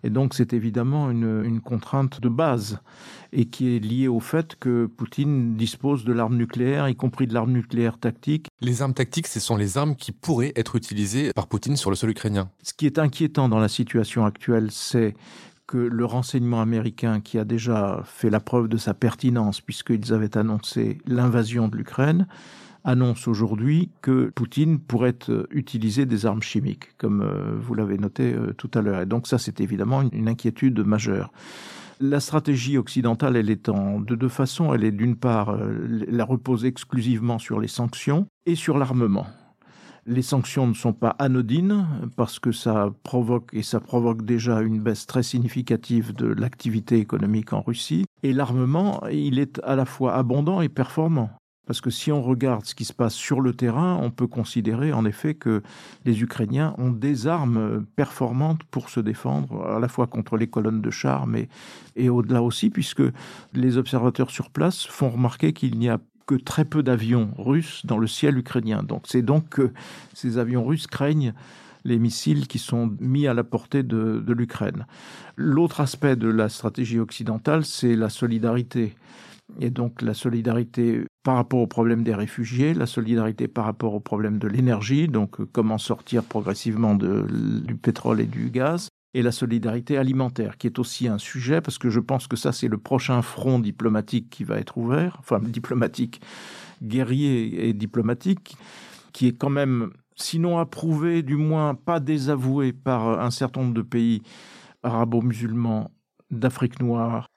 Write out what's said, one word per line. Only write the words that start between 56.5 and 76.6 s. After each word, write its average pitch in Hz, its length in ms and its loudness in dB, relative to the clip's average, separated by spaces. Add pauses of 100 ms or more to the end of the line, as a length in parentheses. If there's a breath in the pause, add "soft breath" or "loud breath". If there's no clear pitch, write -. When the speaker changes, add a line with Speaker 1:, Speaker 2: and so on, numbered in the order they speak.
Speaker 1:
ont 127 120 2
des 123 380 0
armes 113 560 0 (100)
performantes 139 800 0
pour - 160 -6
se - 100 -4
défendre, 117 680 -2
à 101 120 -2
la 120 80 0
fois 123 220 0
contre 117 280 -4
les 113 120 0
colonnes 110 320 0
de 110 100 -2
chars, 135 380 -2
mais, 113 200 -2 (460 loud breath)
et 123 140 2
au-delà 120 340 4
aussi, 123 280 2
puisque - 320 -2 (500 loud breath)
les 127 240 2
observateurs 127 540 2
sur - 200 -8
place 165 360 0
font - 240 0
remarquer 123 420 2
qu'il 123 260 -2
n'y 117 120 2
a 110 100 0 (260)
que 143 100 2
très 147 280 0
peu 151 200 0
d'avions 117 540 2
russes 143 460 0
dans 113 140 0
le 107 80 2
ciel 139 320 2
ukrainien. 110 460 -2
Donc - 220 -6
c'est 127 160 2
donc 151 260 2
que 131 240 0 (420 loud breath)
ces 120 240 -4
avions 120 260 0
russes 156 220 -2
craignent 139 480 0 (500 loud breath)
les 120 140 2
missiles 131 480 0
qui - 120 -8
sont 117 420 -2
mis 135 260 2
à 123 80 2
la 120 80 2
portée 131 400 -2
de, 110 420 0
de 120 80 0
l'Ukraine. 117 540 -2 (500 loud breath)
L'autre 160 440 2
aspect 139 340 2
de 113 140 0
la 110 200 2
stratégie 113 520 -2